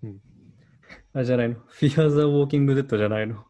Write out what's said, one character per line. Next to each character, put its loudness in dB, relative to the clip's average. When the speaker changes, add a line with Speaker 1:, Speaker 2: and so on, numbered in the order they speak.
Speaker 1:
う -14
ん。 -16
Speaker 2:
あ -4
れ -2
じ -2
ゃ 2
な 0
い -2
の？ -6
Fear 2
the 2
Walking 2
Dead 0
じ 0
ゃ 0
な -2
い -4
の？ -12